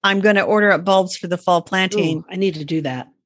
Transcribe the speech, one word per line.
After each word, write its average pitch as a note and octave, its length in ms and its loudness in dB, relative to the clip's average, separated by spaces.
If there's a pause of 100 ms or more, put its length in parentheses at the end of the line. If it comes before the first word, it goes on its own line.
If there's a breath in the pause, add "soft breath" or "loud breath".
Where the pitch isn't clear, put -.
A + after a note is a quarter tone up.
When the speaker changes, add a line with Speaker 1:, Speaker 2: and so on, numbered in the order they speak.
Speaker 1:
I'm G3 180 2
gonna G3+ 200 4
order G#3 300 2
up E3+ 140 2
bulbs F#3+ 320 2
for F3+ 100 -12
the F3 100 -4
fall F3 240 2
planting. F#3 580 -2
Speaker 2:
Ooh, E3 100 -14
I F#3+ 60 -12
need F#3 200 -2
to D#3 100 -10
do D#3+ 160 -4
that. C3 260 -6 (180)